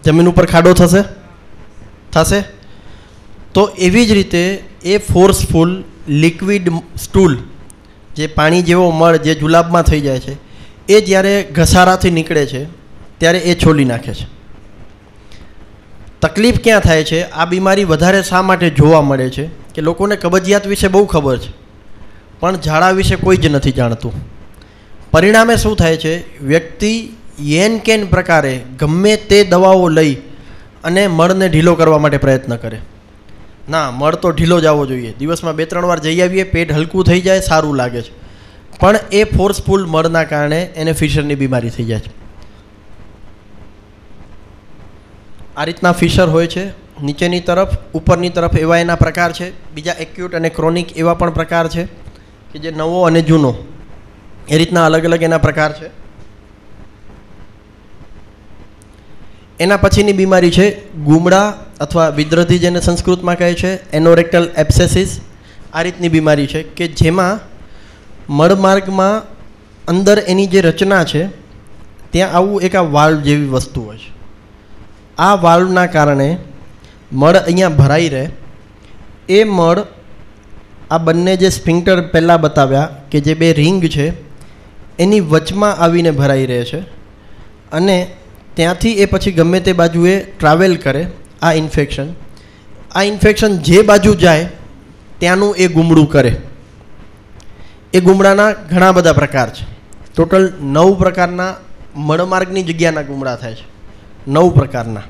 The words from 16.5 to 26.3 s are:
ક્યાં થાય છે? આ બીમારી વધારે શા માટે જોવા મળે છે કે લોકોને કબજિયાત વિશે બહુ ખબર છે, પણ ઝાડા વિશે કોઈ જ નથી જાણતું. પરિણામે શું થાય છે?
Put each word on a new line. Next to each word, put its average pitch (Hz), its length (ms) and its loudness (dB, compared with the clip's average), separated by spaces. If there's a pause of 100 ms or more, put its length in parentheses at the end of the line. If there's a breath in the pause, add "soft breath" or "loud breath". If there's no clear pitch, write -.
ક્યાં 220 160 4
થાય 160 240 2
છે? 165 200 -4
આ 160 220 -4
બીમારી 190 380 0
વધારે 175 400 2
શા 185 180 0
માટે 175 280 0
જોવા 151 320 4
મળે 135 280 -2
છે 143 200 -10 (240)
કે 160 80 -8
લોકોને 180 340 -2
કબજિયાત 196 520 0
વિશે 196 200 -2
બહુ 196 180 4
ખબર 139 320 0
છે, - 160 -12 (840 soft breath)
પણ 180 220 -2
ઝાડા 156 300 2
વિશે 190 240 0
કોઈ 185 220 2
જ 165 100 0
નથી 139 240 0
જાણતું. 120 400 -4 (1000 soft breath)
પરિણામે 226 440 4
શું 214 200 -2
થાય 160 220 0
છે? 160 420 -8